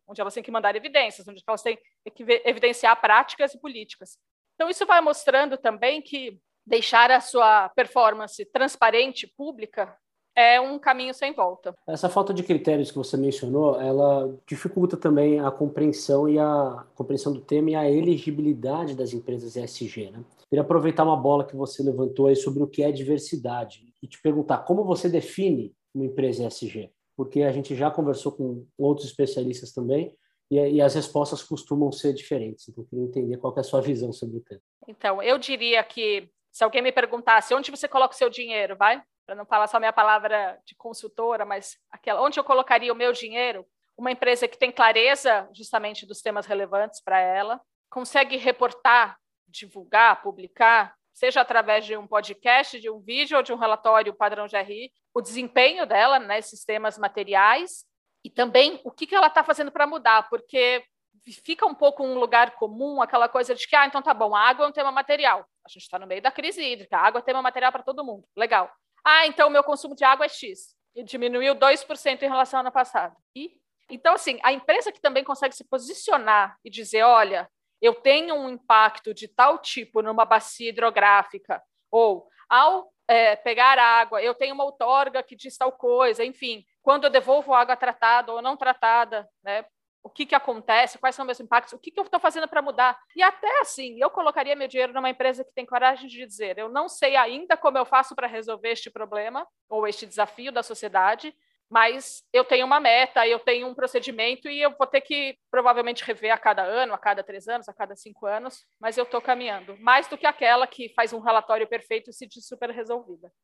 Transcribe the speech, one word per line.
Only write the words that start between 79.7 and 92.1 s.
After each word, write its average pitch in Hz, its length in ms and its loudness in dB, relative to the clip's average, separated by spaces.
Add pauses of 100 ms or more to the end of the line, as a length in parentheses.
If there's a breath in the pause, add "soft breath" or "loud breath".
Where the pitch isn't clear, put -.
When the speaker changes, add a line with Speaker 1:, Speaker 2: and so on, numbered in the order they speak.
Speaker 1:
numa 220 220 0
bacia 226 460 0
hidrográfica", 202 920 0 (280)
ou, 214 360 2 (220 soft breath)
"Ao, 311 420 4 (180)
é, 226 280 4
pegar 240 420 4
água, 233 440 4
eu 240 120 -2
tenho 269 200 -6
uma 277 100 -4
outorga 262 580 0
que 247 140 -20
diz 262 200 -20
tal 262 160 -2
coisa", 247 520 0
enfim, 247 400 -10 (160)
"Quando 285 240 2
eu 277 60 2
devolvo 262 420 2
água 247 240 4
tratada 240 560 0
ou 233 80 -6
não 262 160 -4
tratada, 233 720 0 (140)
né, 202 220 -6 (400)
o 214 60 -20
que 294 160 -8
que 285 80 2
acontece, 240 640 0
quais 254 160 -2
são 269 100 -10
meus 247 140 -6
impactos, 240 360 -2
o 254 40 -16
que - 140 -20
que 403 80 -6
eu 392 80 -6
tô 349 100 -2